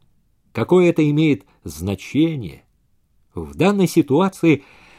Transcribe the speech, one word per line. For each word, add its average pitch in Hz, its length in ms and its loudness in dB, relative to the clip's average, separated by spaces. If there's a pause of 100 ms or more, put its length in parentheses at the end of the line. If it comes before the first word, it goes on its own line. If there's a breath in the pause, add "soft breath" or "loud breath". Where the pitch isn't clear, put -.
(520)
какое 175 380 2
это 156 200 0
имеет 147 360 0 (180)
значение? 98 1000 -6 (720)
В 73 220 -12
данной 190 320 0
ситуации 165 760 0 (360 loud breath)